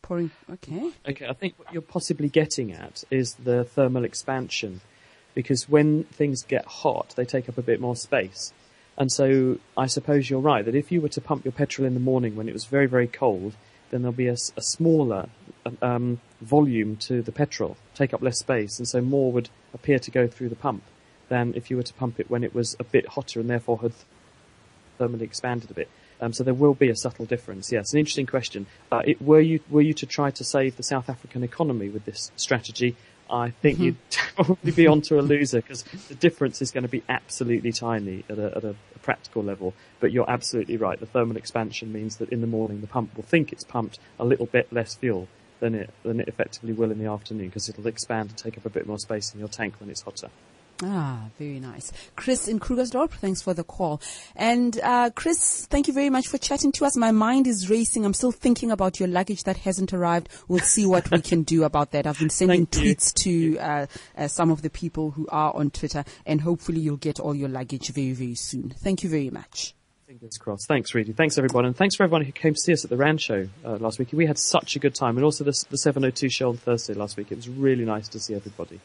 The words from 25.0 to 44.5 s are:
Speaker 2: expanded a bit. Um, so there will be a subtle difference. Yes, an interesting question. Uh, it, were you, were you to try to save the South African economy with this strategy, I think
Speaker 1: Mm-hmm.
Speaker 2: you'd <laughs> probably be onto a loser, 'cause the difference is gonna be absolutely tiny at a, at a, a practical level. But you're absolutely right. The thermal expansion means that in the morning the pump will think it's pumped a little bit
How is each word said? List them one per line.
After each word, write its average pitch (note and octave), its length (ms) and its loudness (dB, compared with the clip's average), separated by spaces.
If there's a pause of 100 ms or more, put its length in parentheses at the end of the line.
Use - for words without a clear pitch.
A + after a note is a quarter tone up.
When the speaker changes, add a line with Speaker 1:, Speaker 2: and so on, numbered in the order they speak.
Speaker 2:
expanded A#2+ 500 -6
a - 20 -16
bit. E2 160 -8 (300)
Um, A#2 140 -4
so - 100 -4
there B2+ 100 2
will C#3+ 220 6
be C3+ 140 4
a A2+ 60 2
subtle B2 300 -6
difference. G2+ 460 -6
Yes, G#2+ 220 -2
an D3 60 6
interesting D3 280 0
question. A#2 400 -4 (240)
Uh, A#2 140 0
it, - 160 2
were D3+ 180 8
you, D#3+ 200 4 (100)
were D3 120 6
you D#3 140 6
to C#3+ 100 -8
try C#3+ 260 -2
to - 120 -10
save C3 340 0
the A#2+ 60 -12
South C3 260 -4
African B2 340 -8
economy A#2+ 460 -2
with G#2 160 -10
this - 300 -10
strategy, A#2+ 600 -2 (340)
I A#2+ 220 -2
think D3 260 2
Speaker 1:
Mm-hmm. F3 80 2
Speaker 2:
you'd E3 120 2 (120)
<laughs> - 260 -4
probably E3+ 360 2
be E3 160 8
onto D3+ 320 6
a - 20 4
loser, C#3 400 2
'cause B2+ 220 -14 (260)
the C#3 60 -14
difference C#3+ 460 2
is C3 100 -4
gonna B2+ 180 -4
be B2 200 -4
absolutely A#2+ 640 -2
tiny G#2 580 -4
at G#2+ 80 -8
a, G#2 200 -4
at G#2+ 60 -6
a, G#2 120 -6 (200)
a - 40 -20
practical - 420 -4
level. F#2+ 320 -6 (260)
But - 120 4
you're B2 180 0
absolutely A#2+ 480 -2
right. G2+ 220 -2
The A2 80 -12
thermal A#2 300 -2
expansion A2+ 560 -6
means G#2+ 240 -8
that - 120 -6
in A#2 120 -4
the A#2 60 -2
morning A2 340 -4
the G#2 60 -12
pump A2 280 -6
will A2 80 -12
think - 300 2
it's - 100 -14
pumped A2 340 -6 (220)
a A#2+ 60 -2
little A#2+ 220 2
bit - 260 0